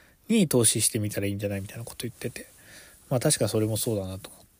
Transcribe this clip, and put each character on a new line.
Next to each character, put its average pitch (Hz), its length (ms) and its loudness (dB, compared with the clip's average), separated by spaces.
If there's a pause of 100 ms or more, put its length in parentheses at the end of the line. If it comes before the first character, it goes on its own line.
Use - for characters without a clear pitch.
(280)
に 214 200 4
投 120 180 6
資 113 160 2
し - 80 2
て 113 80 -4
み 104 100 -2
た 101 120 -4
ら 101 60 -2
い 101 40 0
い 101 40 -4
ん 101 40 -6
じ 104 80 -4
ゃ - 20 0
な 101 80 -4
い 95 60 -6
み 98 40 -10
た - 100 -14
い - 20 -10
な 117 60 -10
こ - 100 -14
と - 120 -10
言 117 40 -6
っ - 40 -18
て - 140 -8
て。 - 180 -14 (600)
ま 135 80 0
あ、 120 40 2
確 - 180 2
か 110 100 2
そ 110 100 0
れ 107 80 2
も 110 120 -2
そ 117 160 0
う - 20 0
だ 95 100 -4
な 95 120 -8
と - 100 -16
思 - 100 -20
っ - 40 -20 (180)